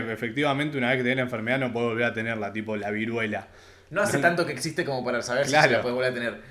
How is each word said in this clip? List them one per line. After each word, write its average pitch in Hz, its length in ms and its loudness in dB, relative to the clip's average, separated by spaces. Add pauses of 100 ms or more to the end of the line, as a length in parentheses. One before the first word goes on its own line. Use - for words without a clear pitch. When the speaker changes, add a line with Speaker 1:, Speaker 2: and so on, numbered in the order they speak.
(120)
Speaker 1:
efectivamente 139 640 -2
una 123 120 0
vez 131 80 2
que 127 40 0
tenés 123 140 2
la 131 60 0
enfermedad 123 360 -2
no 127 140 -2
podés 117 180 0
volver 113 140 0
a 117 100 2
tenerla", 110 380 -4
tipo 107 240 -4
la 101 160 -4
viruela. 110 560 -4 (420)
Speaker 2:
No 180 120 0
hace - 160 2
Speaker 1:
<laughs> 170 180 4
Speaker 2:
tanto 175 100 0
que 147 60 -6
existe 147 320 -4
como 131 200 -4
para 120 160 0
saber 123 260 0
si 131 40 -2
Speaker 1:
Claro. 151 180 8
Speaker 2:
se 127 80 6
la 104 60 2
puede 123 140 0
volver 127 160 2
a - 20 -6
tener. 120 260 -4 (100)